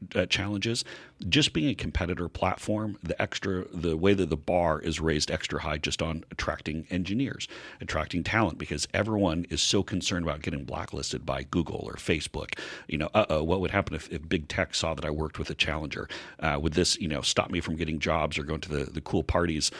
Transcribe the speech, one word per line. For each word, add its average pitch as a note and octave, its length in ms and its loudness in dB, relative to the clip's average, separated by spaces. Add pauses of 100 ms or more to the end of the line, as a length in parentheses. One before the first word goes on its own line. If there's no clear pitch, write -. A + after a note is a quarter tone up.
(140)
uh, G2 120 4
challenges. G#2 560 0 (460)
Just C#3 240 4
being D#3 160 2
a A#2 60 2
competitor F2 540 -2
platform, G#2 760 -2
the - 180 -2
extra, F#2+ 520 -2
the E2 240 2
way F#2 180 6
that F#2 140 2
the D#2 80 2
bar D#2+ 440 4
is D2+ 180 0
raised D#2 320 2
extra - 300 -2
high D#2 180 -2
just D2+ 240 -2
on E2 280 -2
attracting D#2 600 -2
engineers, G2 580 -2 (320)
attracting D#2+ 440 -2
talent, G#2 340 2
because D2 340 -4
everyone F#2+ 580 2
is - 120 0
so G2+ 200 4
concerned F2 440 -2
about D2+ 160 -4
getting D2 220 -4
blacklisted C#2 600 -6
by C2+ 200 -2
Google - 420 0
or - 80 -8
Facebook. - 640 -2 (300)
You D2+ 100 0
know, D#2 160 0
uh-oh, D#2+ 300 6
what F2 160 2
would F2+ 100 0
happen F#2+ 240 0
if, - 160 -6
if D#2+ 180 -8
big D#2+ 200 0
tech - 260 -2
saw E2 200 0
that D2 100 -6
I D#2 60 -2
worked D2+ 280 -2
with D#2 100 -4
a - 60 -6
challenger? D2+ 540 -2 (320)
Uh, D2+ 200 2
would D2+ 140 2
this, E2+ 260 4
you E2+ 80 -2
know, D2 120 -2
stop - 300 2
me F2 100 0
from E2 160 -2
getting D#2 220 0
jobs D#2 400 2
or D2 60 -4
going D#2 180 -2
to - 80 -10
the, C#2+ 200 0
the - 100 -6
cool E2+ 220 0
parties, E2+ 580 2